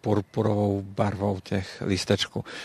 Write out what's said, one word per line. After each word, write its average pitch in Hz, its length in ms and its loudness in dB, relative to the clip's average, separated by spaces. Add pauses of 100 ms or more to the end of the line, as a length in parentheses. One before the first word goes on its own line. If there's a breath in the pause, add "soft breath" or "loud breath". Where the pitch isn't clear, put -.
purpurovou 104 800 2
barvou 101 580 0
těch - 460 -4
lístečků. - 600 0 (200 loud breath)